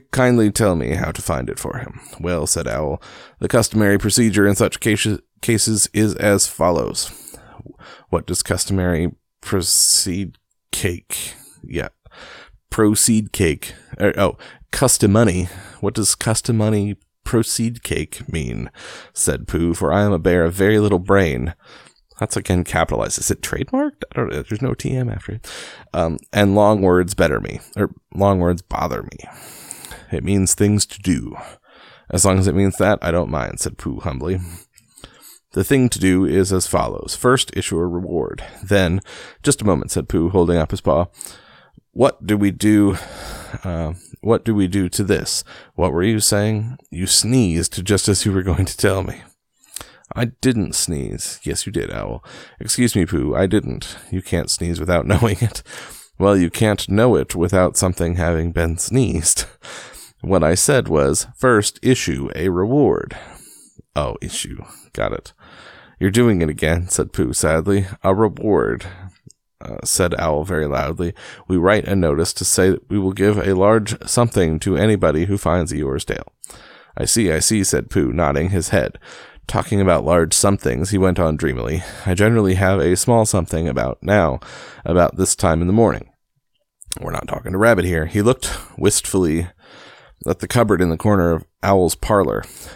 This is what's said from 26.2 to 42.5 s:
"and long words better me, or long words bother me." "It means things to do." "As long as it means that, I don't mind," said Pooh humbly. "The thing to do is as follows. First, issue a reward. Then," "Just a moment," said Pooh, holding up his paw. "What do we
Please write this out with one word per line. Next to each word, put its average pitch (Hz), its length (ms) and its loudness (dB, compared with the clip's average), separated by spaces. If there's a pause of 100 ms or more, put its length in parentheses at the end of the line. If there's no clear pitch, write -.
"and 101 240 4
long 104 260 4
words 90 340 4
better 73 260 2
me, - 180 -10 (160)
or 101 160 -2 (220)
long 98 260 2
words 87 220 2
bother 57 420 -6
me." - 140 -16 (960)
"It 69 120 -4
means 95 300 2
things 104 320 2
to - 160 -18
do." 64 340 -2 (720)
"As - 140 0
long 95 160 4
as 95 80 4
it 78 80 2
means 98 220 2
that, 104 240 2
I 85 100 -2
don't 82 180 0
mind," 57 300 -6
said - 180 -6
Pooh - 220 -8
humbly. 80 400 -4 (1120)
"The 190 100 0
thing 131 260 4
to - 100 -6
do 92 260 4
is 90 280 2
as 92 140 0
follows. - 480 -4
First, - 420 0
issue - 200 -4
a 85 100 0
reward. 85 560 -4 (200)
Then," 92 380 2 (400)
"Just - 200 2
a 107 40 -2
moment," 85 260 0
said - 160 -4
Pooh, 85 220 0
holding 87 280 4
up 78 140 0
his 95 100 -6
paw. 82 240 2 (840)
"What - 340 0
do 104 120 2
we 101 140 2